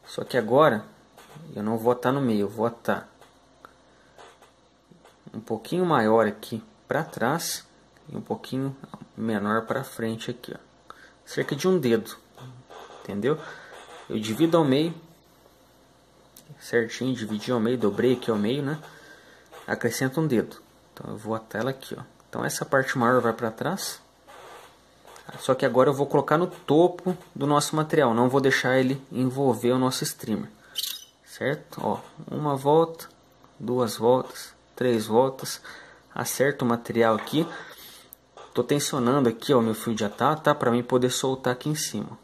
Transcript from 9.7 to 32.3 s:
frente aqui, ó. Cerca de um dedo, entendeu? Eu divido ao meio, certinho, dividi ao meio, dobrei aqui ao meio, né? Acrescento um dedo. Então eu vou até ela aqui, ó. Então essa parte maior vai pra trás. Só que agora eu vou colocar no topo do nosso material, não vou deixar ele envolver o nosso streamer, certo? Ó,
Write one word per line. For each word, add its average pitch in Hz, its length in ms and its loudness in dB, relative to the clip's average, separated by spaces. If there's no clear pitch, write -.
frente 113 460 -6
aqui, - 240 -12
ó. - 40 -14
Cerca 143 280 -4
de 143 140 0
um 185 100 4
dedo, 117 380 0
entendeu? 113 360 -4
Eu 110 100 -6
divido 123 380 2
ao 160 80 6
meio, 151 300 2
certinho, 120 560 -2
dividi 107 380 -4
ao 120 80 2
meio, 120 160 0
dobrei 110 380 2
aqui 120 160 -4
ao 107 80 0
meio, 123 240 -2
né? 151 180 -6
Acrescento 120 540 -2
um 160 60 0
dedo. 120 300 0
Então - 180 -14
eu 104 60 -12
vou 107 160 -6
até 110 240 -8
ela 123 120 -2
aqui, - 280 -12
ó. - 40 -14
Então 117 120 -6
essa 147 220 -4
parte 135 320 0
maior 123 240 4
vai 113 140 0
pra 113 160 -4
trás. 147 500 -6
Só 131 160 2
que 139 100 0
agora 127 240 6
eu 135 40 0
vou 139 120 0
colocar 151 320 2
no 180 80 2
topo 175 720 2
do 139 140 -2
nosso 147 260 2
material, 156 400 4
não 123 140 4
vou 135 120 4
deixar 131 380 2
ele 131 320 0
envolver 123 640 0
o 131 60 2
nosso 127 260 0
streamer, 98 440 -6
certo? 147 560 -6
Ó, 107 180 -2